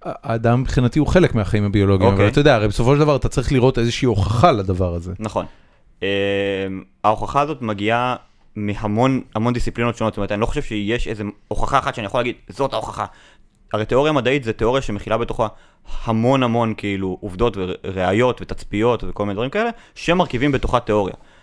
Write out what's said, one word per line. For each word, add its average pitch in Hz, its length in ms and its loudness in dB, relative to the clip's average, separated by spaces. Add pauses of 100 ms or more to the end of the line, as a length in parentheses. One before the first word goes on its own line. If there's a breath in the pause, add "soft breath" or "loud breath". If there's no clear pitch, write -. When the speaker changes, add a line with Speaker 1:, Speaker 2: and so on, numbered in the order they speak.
Speaker 1:
ה-, - 280 -8
האדם 117 280 2
מבחינתי 123 380 2
הוא 147 80 2
חלק 170 280 6
מהחיים 104 300 0
הביולוגיים, 98 460 4
Speaker 2:
אוקיי. 101 140 4
Speaker 1:
אבל 107 80 4
אתה - 80 2
יודע, 143 140 6
הרי 107 140 2
בסופו 120 260 2
של 143 60 4
דבר 151 160 4
אתה - 120 -2
צריך 135 240 -2
לראות 127 260 4
איזושהי 117 280 0
הוכחה 113 460 4
לדבר 92 420 -2
הזה. 87 240 -8
Speaker 2:
נכון. 107 280 -6 (560 soft breath)
אה, 95 60 -2 (960)
ההוכחה 107 360 0
הזאת 147 220 -4
מגיעה 113 540 -2 (400)
מהמון, 107 640 0 (140)
המון 117 200 0
דיסציפלינות 120 420 -2
שונות, 110 160 -2
זאת - 60 -20
אומרת, 101 140 -4
אני 101 80 -2
לא 120 60 2
חושב 147 160 -2
שיש 110 460 -2
איזה 107 140 -6 (260)
הוכחה 127 300 0
אחת 131 160 -2
שאני 110 120 -8
יכול 127 140 -2
להגיד, 120 160 -4 (120)
"זאת 127 240 -4
ההוכחה." 107 320 -6 (680 soft breath)
הרי 107 120 -2
תיאוריה 139 280 2
מדעית 135 320 0
זה 113 80 -2
תיאוריה 123 300 0
שמכילה 104 360 -4
בתוכה 113 280 -4 (580 soft breath)
המון 120 380 2
המון, 113 340 0
כאילו, 95 440 -4
עובדות 104 360 -2
וראיות 95 840 0
ותצפיות 110 640 -2
וכל 107 200 -4
מיני 101 100 -4
דברים 120 160 -4
כאלה, 220 200 -2 (240 soft breath)
שמרכיבים 147 580 0
בתוכה 127 280 0
תיאוריה. 107 340 0 (280 soft breath)